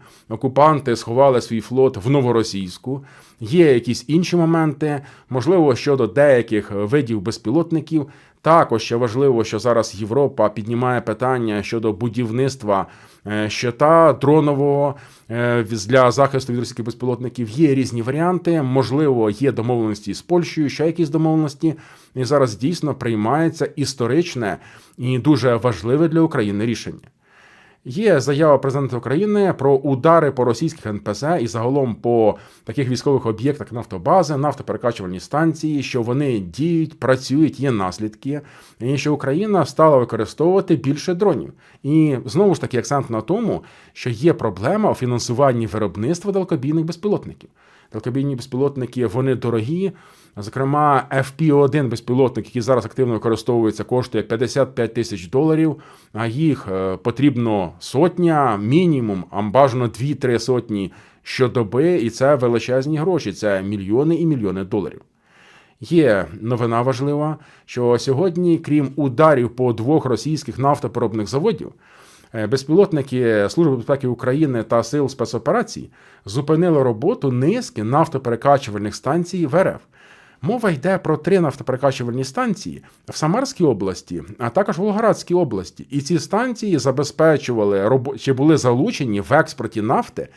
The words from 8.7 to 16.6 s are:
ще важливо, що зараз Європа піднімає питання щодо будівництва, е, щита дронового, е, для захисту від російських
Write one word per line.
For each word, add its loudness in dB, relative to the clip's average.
ще -4
важливо, 2
що -4
зараз 0
Європа 0
піднімає -2
питання -2
щодо -2
будівництва, -2
е, -2
щита 4
дронового, 2
е, 0
для 4
захисту 0
від -2
російських -8